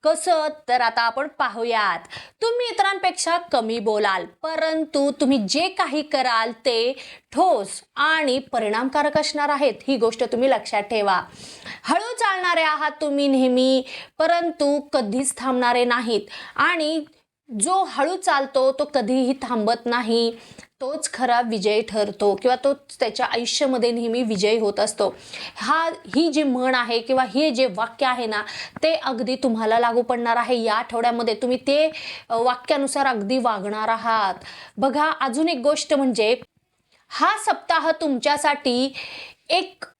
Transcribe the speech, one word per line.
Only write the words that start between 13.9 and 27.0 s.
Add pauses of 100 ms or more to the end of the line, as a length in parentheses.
परंतु
कधीच
थांबणारे
नाहीत (340)
आणि (560)
जो
हळू
चालतो
तो
कधीही
थांबत
नाही, (480)
तोच
खरा
विजय
ठरतो
किंवा
तो
त्याच्या
आयुष्यामध्ये
नेहमी
विजयी
होत
असतो. (400)
हा, (260)
ही
जी
म्हण
आहे
किंवा